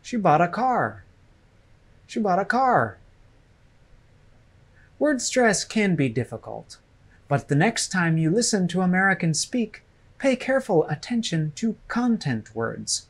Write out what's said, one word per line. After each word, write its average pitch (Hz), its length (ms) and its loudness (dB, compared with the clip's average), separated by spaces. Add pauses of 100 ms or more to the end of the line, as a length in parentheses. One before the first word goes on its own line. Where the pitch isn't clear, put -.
She - 140 -8
bought 170 240 4
a 175 80 4
car. 202 560 -2 (1000)
She - 140 -6
bought 190 180 2
a 202 60 0
car. 202 540 2 (2000)
Word 277 220 2
stress 233 440 2
can 202 320 0
be 143 120 2
difficult, 113 720 -8 (500)
but 139 200 -2
the 151 60 0
next 175 340 2
time 170 280 0
you 160 140 2
listen 196 380 0
to 180 120 -2
Americans 180 600 2
speak, - 420 -6 (360)
pay 269 180 2
careful 254 520 0
attention 160 680 -2
to 220 200 -2 (120)
content 208 640 -2
words. 113 560 -4